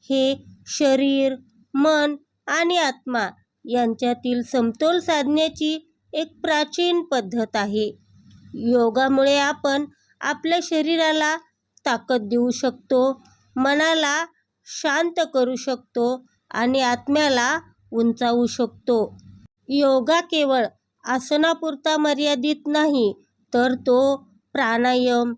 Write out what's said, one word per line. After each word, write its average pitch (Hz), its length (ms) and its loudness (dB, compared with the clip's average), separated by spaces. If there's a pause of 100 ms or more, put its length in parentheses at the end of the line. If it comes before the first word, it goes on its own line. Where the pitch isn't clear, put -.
(100)
हे 269 340 0 (240)
शरीर, 269 680 2 (380)
मन 294 420 2 (320)
आणि 339 300 0
आत्मा 247 500 -2 (380)
यांच्यातील 240 800 -2
समतोल 269 560 0
साधण्याची 311 960 -2 (200)
एक 320 280 -8
प्राचीन 320 640 0
पद्धत 233 520 -4
आहे. 208 320 -2 (640)
योगामुळे 262 840 2
आपण 285 480 0 (360)
आपल्या 320 420 -2
शरीराला 311 760 0 (480)
ताकद 240 440 -2
देऊ 240 200 2
शकतो, 254 760 -2 (320)
मनाला 302 680 0 (420)
शांत 330 520 -2 (140)
करू 254 220 0
शकतो 247 720 -4 (260)
आणि 247 300 0
आत्म्याला 262 800 0 (320)
उंचावू 233 540 0
शकतो. 226 720 -2 (520)
योगा 277 520 2
केवळ 285 440 0 (380)
आसनापुरता 311 960 -2
मर्यादित 294 680 -2
नाही, 294 460 2 (400)
तर 247 200 2
तो 262 420 2 (380)
प्राणायाम 240 840 0